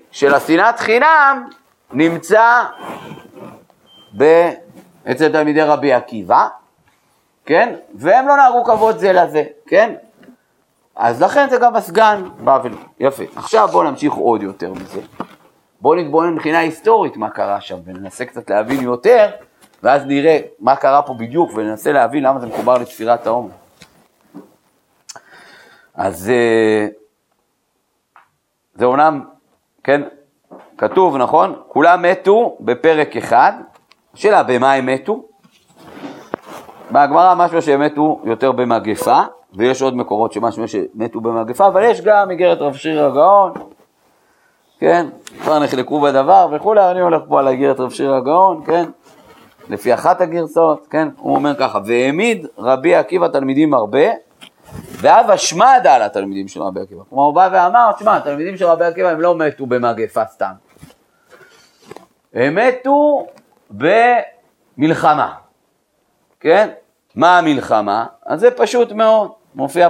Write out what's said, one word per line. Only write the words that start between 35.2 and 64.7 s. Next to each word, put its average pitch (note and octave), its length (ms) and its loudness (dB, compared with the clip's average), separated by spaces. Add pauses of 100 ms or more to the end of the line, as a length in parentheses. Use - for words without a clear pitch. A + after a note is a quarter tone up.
בגמרא D3+ 440 4
משמע E3+ 260 0
שהם C#3+ 200 0
מתו D3 440 0
יותר A#2 280 0
במגפה, A#2 680 0 (340)
ויש B2+ 280 0
עוד B2+ 140 -2
מקורות A2 360 -4
שמשמע A2+ 340 -4
שמתו A2+ 540 -8
במגפה, A#2 460 -2
אבל F#3+ 180 2
יש A#3 160 2
גם G3+ 300 2
איגרת F3 280 0
רב C#3+ 160 -4
שריר D3+ 300 -4
הגאון, E3+ 480 4 (1300)
כן? E3+ 280 2 (360)
כבר D#3 160 0
נחלקו C#3 420 -4
בדבר C#3+ 520 4
וכולי, F#3+ 380 2
אני F3+ 100 -4
הולך E3+ 280 0
פה D3 120 2
על C3+ 80 0
איגרת C3 320 0
רב B2 100 -4
שריר C3+ 240 -2
הגאון, D#3 520 0
כן? E3+ 180 0 (840)
לפי A2 260 -2
אחת F3+ 260 0
הגרסאות, E3 720 -2
כן? D#3 260 -2
הוא - 180 -4
אומר C#3+ 200 -2
ככה, B2 300 -4
"והעמיד D#3 640 -2 (120)
רבי D#3+ 360 0
עקיבא E3 340 0
תלמידים C#3 460 0
הרבה, A#2+ 320 0 (840)
והווה G3+ 480 4
שמד A3 500 2
על B2+ 140 4
התלמידים G2 460 -6
של D#2 140 -12
רבי F#2+ 180 -6
עקיבא." F#2+ 280 -16
כלומר, C#3 160 -2
הוא D3 100 0
בא F#3 180 4
ואמר, G3+ 400 2
"תשמע, G#3 240 0
התלמידים D3 400 -6
של F#3+ 100 -2
רבי E3+ 180 2
עקיבא F3 240 -2
הם D#3+ 120 -2
לא E3+ 180 0
מתו C#3+ 280 -4
במגפה A#2 580 -2
סתם. G2 280 -8 (1800)
הם C3+ 200 0
מתו C4+ 720 0 (440)
במלחמה." D#3+ 1600 -2 (1080)